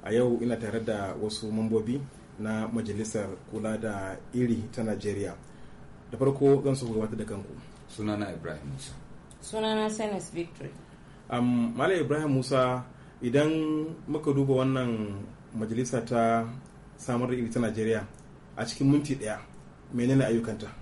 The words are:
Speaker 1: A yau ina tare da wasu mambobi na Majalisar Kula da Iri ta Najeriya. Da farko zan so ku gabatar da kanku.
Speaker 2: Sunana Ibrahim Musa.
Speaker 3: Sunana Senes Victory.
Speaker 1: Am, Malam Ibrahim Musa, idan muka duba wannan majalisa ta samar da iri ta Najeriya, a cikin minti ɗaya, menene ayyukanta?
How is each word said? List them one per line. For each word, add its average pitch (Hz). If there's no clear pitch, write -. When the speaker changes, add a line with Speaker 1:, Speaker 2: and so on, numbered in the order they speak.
Speaker 1:
A 98
yau 120
ina 117
tare 113
da 101
wasu 107
mambobi 110
na 110
Majalisar 107
Kula 107
da 98
Iri 117
ta 120
Najeriya. 101
Da -
farko 139
zan 135
so 123
ku 113
gabatar 110
da 107
kanku. 98
Speaker 2:
Sunana 104
Ibrahim 78
Musa. -
Speaker 3:
Sunana 220
Senes 208
Victory. 170
Speaker 1:
Am, 120
Malam 170
Ibrahim 147
Musa, 127
idan 156
muka 151
duba 135
wannan 113
majalisa 113
ta 113
samar 123
da 123
iri 120
ta 123
Najeriya, 110
a 117
cikin -
minti 147
ɗaya, 107
menene 127
ayyukanta? 110